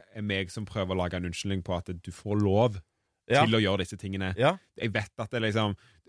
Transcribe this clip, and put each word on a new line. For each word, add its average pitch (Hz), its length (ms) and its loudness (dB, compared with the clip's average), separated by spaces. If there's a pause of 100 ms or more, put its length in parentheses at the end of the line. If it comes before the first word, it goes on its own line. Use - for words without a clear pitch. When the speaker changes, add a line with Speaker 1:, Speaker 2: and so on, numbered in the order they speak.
(160)
Speaker 1:
er 110 80 -8
meg 98 300 -2
som 110 160 -8
prøver 95 260 -2
å 92 60 2
lage 90 180 -2
en 90 80 -4
unnskyldning 95 380 -4
på 92 100 -2
at 87 160 -6
du 87 220 -12
får 104 260 -2
lov 104 380 4 (500)
Speaker 2:
Ja. 131 160 4
Speaker 1:
til 113 140 4
å - 20 4
gjøre 98 240 4
disse 98 160 -8
tingene. 95 380 -4
Speaker 2:
Ja. 135 160 4 (260)
Speaker 1:
Jeg 110 140 -2
vet 107 260 -4
at 113 120 -8
det 120 100 -2
liksom, 107 340 2 (340)